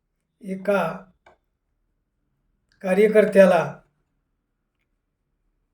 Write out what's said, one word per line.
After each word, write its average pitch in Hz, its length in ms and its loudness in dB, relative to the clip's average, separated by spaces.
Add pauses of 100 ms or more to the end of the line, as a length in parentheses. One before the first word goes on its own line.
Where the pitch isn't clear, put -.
(440)
एका 190 400 -6 (2000)
कार्यकर्त्याला, 190 800 2 (2000)